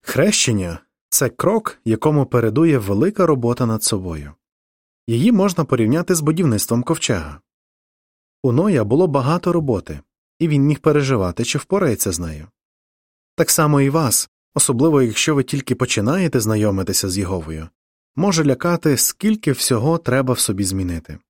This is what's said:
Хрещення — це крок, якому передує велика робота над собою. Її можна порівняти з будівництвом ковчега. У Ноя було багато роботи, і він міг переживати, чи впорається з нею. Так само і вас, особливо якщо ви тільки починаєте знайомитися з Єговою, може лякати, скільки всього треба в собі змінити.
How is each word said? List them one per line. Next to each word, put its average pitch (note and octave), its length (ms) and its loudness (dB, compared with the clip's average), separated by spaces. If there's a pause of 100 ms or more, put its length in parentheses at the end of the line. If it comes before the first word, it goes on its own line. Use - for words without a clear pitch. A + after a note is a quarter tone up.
Хрещення — A2 760 0 (300)
це - 200 0
крок, G#3 560 -2
якому C3+ 420 2
передує B2+ 520 2
велика A#2+ 480 0
робота A#2+ 400 0
над A2 160 -2
собою. E2 520 -6 (720)
Її B2 260 2
можна F#3+ 320 2
порівняти C3 500 0
з E3 60 -2
будівництвом C#3+ 640 0
ковчега. F2 580 -4 (1000)
У B2+ 100 2
Ноя D#3 320 2
було C#3 220 2
багато D3+ 460 0
роботи, A#2+ 480 -2 (380)
і E3 100 0
він D3 140 2
міг D3 180 2
переживати, C3 640 0
чи - 140 -4
впорається C3+ 540 -2
з D#2+ 60 -6
нею. D#2+ 300 -10 (840)
Так - 160 0
само D3+ 300 4
і C#3 100 4
вас, C#3+ 400 0 (240)
особливо C3+ 480 2
якщо B2 320 0
ви C#3 100 2
тільки C3+ 300 -4
починаєте C3 640 0
знайомитися G#2 680 0
з F#2 100 -4
Єговою, D#2+ 500 -6 (480)
може E3 280 0
лякати, D3+ 520 0
скільки G#3 560 -2
всього C3 460 0
треба B2+ 360 0
в A2 40 -8
собі G2+ 260 -2
змінити. F2 540 -6 (120)